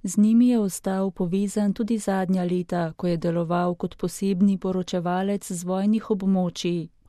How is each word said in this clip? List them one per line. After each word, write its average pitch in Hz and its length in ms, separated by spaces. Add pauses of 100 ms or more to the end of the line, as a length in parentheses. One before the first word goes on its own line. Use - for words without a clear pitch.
Z 196 140
njimi 226 300
je 240 120
ostal 190 520
povezan 196 640
tudi 226 240
zadnja 185 460
leta, 175 540
ko 180 100
je 170 100
deloval 175 580
kot - 200
posebni 196 640
poročevalec 185 920
z 180 120
vojnih 196 480
območij. 185 760 (200)